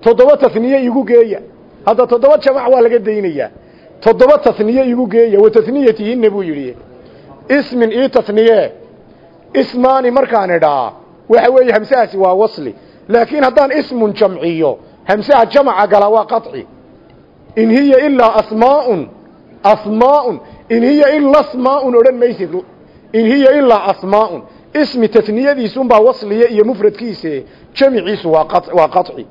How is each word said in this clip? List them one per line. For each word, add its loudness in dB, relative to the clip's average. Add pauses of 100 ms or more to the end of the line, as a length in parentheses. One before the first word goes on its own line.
Toddoba 4
tasniye 0
igu -2
geeya. 2 (460)
Hadda 0
toddoba 2
jamac 0
waa 4
laga 2
daynayaa. -4 (520)
Toddoba 4
tasniye 0
igu -2
geeya. 2
Wa 6
tasniyatihinna 0
buu -6
yidhi. -8 (720)
Ismin -2
ii -2
tasniye. 0 (840)
Ismaani 0
markaan -2
idhaa, -2 (360)
waxa 2
weeye 2
hamsahaasi -2
waa 2
wasli. -4 (340)
Laakiin 0
haddaan 0
ismun -4
jamciyo, -2 (260)
hamsaha 0
jamaca 0
gala 2
waa 2
qatci. -8 (880)
"In 0
hiya 4
illaa 2
asmaa'un, 0 (540)
asmaa'un, 0 (280)
in 0
hiya 2
illaa 2
asmaa'un," -2
odhan 4
maysid. -4 (600)
"In 0
hiya 2
illaa 0 (100)
asmaa'un." -2 (320)
Ismi -2
tasniyadiisu -2
unbaa 2
wasliya 0
iyo 0
mufradkiisa, -6 (460)
jamiciisu -2
waa 2
qat-, -4
waa 2
qatci. -4